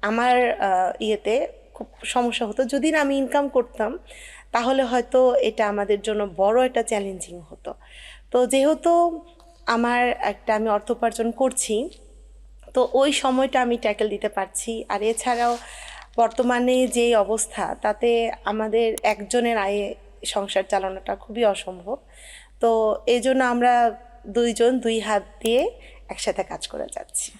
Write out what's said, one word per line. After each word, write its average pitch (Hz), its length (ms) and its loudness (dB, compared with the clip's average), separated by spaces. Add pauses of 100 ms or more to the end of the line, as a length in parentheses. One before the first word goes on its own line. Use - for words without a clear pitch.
আমার, 240 600 2
আহ, 185 380 0
ইয়েতে 214 480 -2 (260)
খুব - 140 -14 (160)
সমস্যা 240 440 -2
হতো। 220 160 -2
যদি 277 280 0
না 311 100 2
আমি 277 160 0
ইনকাম 269 300 0
করতাম, 247 520 -2 (520)
তাহলে 254 320 2
হয়তো 247 520 2
এটা 220 320 0
আমাদের 202 340 0
জন্য 208 340 -2
বড় 214 300 4
একটা 254 180 0
চ্যালেঞ্জিং 196 680 -6
হতো। - 240 -16 (580)
তো 247 160 2
যেহেতু 311 760 2 (440)
আমার 240 540 0
একটা, 208 360 -2
আমি 220 140 -2
অর্থ 208 220 -2
উপার্জন 226 400 -2
করছি, 254 580 -2 (840)
তো 254 200 2
ওই 269 180 4
সময়টা 262 500 0
আমি 240 160 0
ট্যাকল 214 320 0
দিতে 208 200 -4
পারছি। 208 600 -6
আর 202 120 -2
এছাড়াও 240 560 0 (600)
বর্তমানে 247 680 2
যে 240 280 2
অবস্থা, 208 680 0
তাতে 233 500 0 (140)
আমাদের 220 580 0
একজনের 226 540 0
আয়ে 202 380 -2 (300)
সংসার 202 440 -2
চালানোটা 190 460 -4
খুবই 226 300 -4
অসম্ভব। 190 520 -4 (640)
তো 220 460 2
এই 240 140 4
জন্য 262 240 2
আমরা 240 580 2 (260)
দুইজন 233 520 2
দুই 226 200 0
হাত 208 240 0 (200)
দিয়ে 262 280 2 (380)
একসাথে - 340 -4
কাজ - 240 -10
করে - 260 -8
যাচ্ছি। - 460 -10